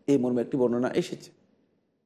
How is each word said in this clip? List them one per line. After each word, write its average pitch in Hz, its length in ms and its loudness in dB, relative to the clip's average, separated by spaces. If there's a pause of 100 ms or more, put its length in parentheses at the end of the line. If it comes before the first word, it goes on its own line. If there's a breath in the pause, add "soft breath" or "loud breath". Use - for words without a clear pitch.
এই 143 100 6
মর্মে 123 240 0
একটি 131 160 -4
বর্ণনা 123 360 0
এসেছে, - 360 -4 (760)